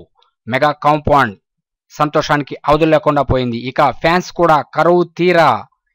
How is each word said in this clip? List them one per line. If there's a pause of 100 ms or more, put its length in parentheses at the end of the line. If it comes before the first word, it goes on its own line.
(480)
మెగా (120)
కాంపౌండ్ (580)
సంతోషానికి (100)
అవధులు
లేకుండా
పోయింది. (100)
ఇక (200)
ఫ్యాన్స్
కూడా (160)
కరువు (140)
తీరా (460)